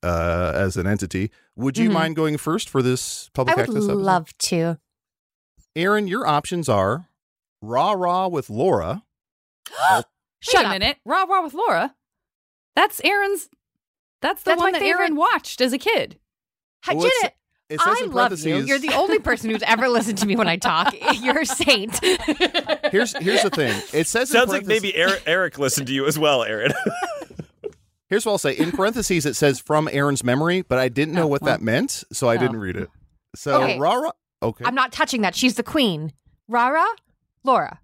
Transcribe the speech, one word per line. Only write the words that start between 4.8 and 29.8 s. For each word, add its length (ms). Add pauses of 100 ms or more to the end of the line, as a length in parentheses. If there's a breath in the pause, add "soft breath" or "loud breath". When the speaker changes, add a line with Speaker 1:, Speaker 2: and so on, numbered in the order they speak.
Speaker 1:
Aaron, 320
your 180
options 420
are 400 (540)
Rah 300
Rah 360
with 220
Laura. 540 (640)
Speaker 2:
<gasps> 20
Shut 340 (500)
Speaker 3:
Wait 80
a 40
Speaker 2:
up. 60
Speaker 3:
minute. 320
Rah 200
Rah 200
with 100
Laura? 400 (800)
That's 300
Aaron's, 440 (720)
that's 200
the 100
Speaker 2:
That's 80
Speaker 3:
one 120
Speaker 2:
my 60
Speaker 3:
that 60
Aaron 240
Speaker 2:
favorite. 100
Speaker 3:
watched 420
as 120
a 60
kid. 400 (680)
Speaker 2:
Hi, 100
Speaker 1:
Well, 120
it 140
Speaker 2:
Janet, 140 (340)
Speaker 1:
sa-, 60
it 60
says 200
Speaker 2:
I 40
Speaker 1:
in 60
Speaker 2:
love 220
you. 60
Speaker 1:
parentheses 300
Speaker 2:
You're 100
the 160
only 240
person 320
who's 120
ever 260
listened 300
to 80
me 100
when 120
I 80
talk. 380 (120)
<laughs> 140
You're 200
a 60
saint. 580
<laughs> 880
Speaker 1:
Here's, 280
here's 240
the 80
thing. 300 (120)
It 160
says 220
in 80
Speaker 4:
Sounds 120
like 140
Speaker 1:
parentheses 180
Speaker 4:
maybe 140
Eric, 300
Eric 320
listened 300
to 40
you 140
as 120
well, 240
Aaron. 340
<laughs> 1300
Speaker 1:
Here's 180
what 60
I'll 60
say. 180
In 160
parentheses, 520
it 120
says 240
"from 320